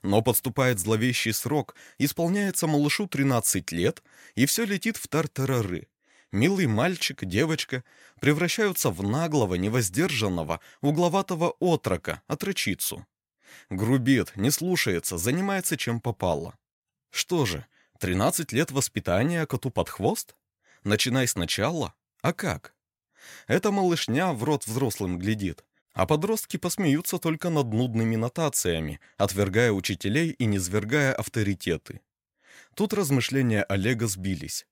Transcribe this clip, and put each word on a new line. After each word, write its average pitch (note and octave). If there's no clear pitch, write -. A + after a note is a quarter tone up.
Но G2+
подступает B2+
зловещий A2
срок, C#3
исполняется F3
малышу D3
тринадцать B2+
лет, F2
и A#2
все A3+
летит G#3
в -
тартарары. C3+
Милый F3
мальчик, C3+
девочка B2+
превращаются E3
в F2+
наглого, B2+
невоздержанного, G2
угловатого E3+
отрока, F#2+
отрочицу. -
Грубит, A#2
не G#2+
слушается, B2
занимается F3
чем A#2
попало. -
Что D#3+
же, F2
тринадцать G#2
лет C#3
воспитания C3+
коту -
под -
хвост? -
Начинай A#2+
сначала. A2
А E3+
как? -
Эта F#3
малышня F3
в A2+
рот C#3+
взрослым G#2+
глядит, G2
а F#2
подростки F#3
посмеются E3+
только E3+
над C3+
нудными A2+
нотациями, F2+
отвергая G2+
учителей G#2
и -
низвергая G#2+
авторитеты. -
Тут G#3
размышления C3
Олега A2
сбились. F#2